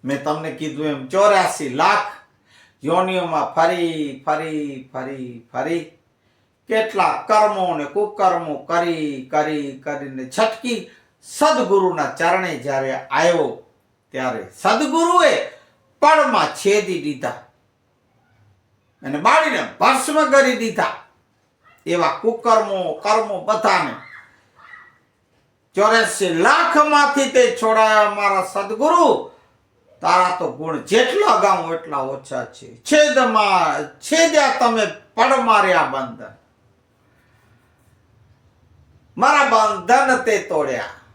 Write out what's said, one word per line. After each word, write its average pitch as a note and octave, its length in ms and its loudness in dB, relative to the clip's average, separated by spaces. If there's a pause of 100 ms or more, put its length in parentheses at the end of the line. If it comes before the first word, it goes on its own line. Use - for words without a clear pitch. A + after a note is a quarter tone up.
મેં C3+ 200 -6
તમને D#3 340 -6
કીધું D3+ 300 -8
એમ C#3+ 140 -6 (120)
ચોર્યાસી F#3 680 2
લાખ G3 280 2 (720)
યોનિઓમાં E3+ 720 -2
ફરી, E3 680 -2
ફરી, D3+ 680 -6
ફરી, C3 360 -12 (240)
ફરી D3+ 300 -4 (840)
કેટલા A3 460 0 (160)
કર્મો G#3+ 340 2 (140)
ને D3 80 -6 (100)
કુકર્મો F#3 580 0 (160)
કરી, E3+ 400 -2 (220)
કરી, D3+ 360 -2 (180)
કરીને C#3 380 -10 (120)
છટકી A3 440 -2 (580)
સદગુરુના E3+ 800 2
ચરણે F3 320 0 (140)
જ્યારે C3+ 260 -4 (160)
આવ્યો D#3 420 0 (600)
ત્યારે B2+ 320 -6 (180)
સદગુરુએ D#4 720 2 (680)
પળમાં B3+ 500 2 (100)
છેદી F#3+ 440 0
દીધા C#3+ 340 -8 (1600)
અને C#3 220 -6
બાળીને C#4 360 2 (180)
ભસ્મ C4 380 2 (140)
કરી C4 320 4
દીધા. F#3 320 -4 (880)
એવા E3 380 0
કુકર્મો, A3 540 0 (260)
કર્મો G#3+ 320 0 (120)
બધાને. F#3+ 460 0 (1800)
ચોર્યાસી G#3+ 580 2 (120)
લાખ D4+ 300 2 (160)
માંથી C#4+ 440 2
તે B3+ 60 6 (200)
છોડાયા G#3+ 560 4
મારા G3 360 0
સદગુરુ. B3 560 0 (920)
તારા F3+ 380 2
તો F3 60 -4 (140)
ગુણ D#3 180 -6 (140)
જેટલા B3 520 2
ગાઉં E3+ 320 0
એટલા C#3+ 280 -6 (100)
ઓછા C3 320 -10 (100)
છે. - 120 -20 (200)
છેદમાં, A#3+ 760 4 (420)
છેદ્યા D4+ 540 2
તમે A3+ 240 2 (320)
પડ C4 160 4 (180)
માર્યા F#3 440 2
બંધન. A2+ 400 -10 (2750)
મારા C#4 360 4
બંધન A3 560 2 (160)
તે A3 80 2 (160)
તોડ્યા. C3+ 440 -4 (220)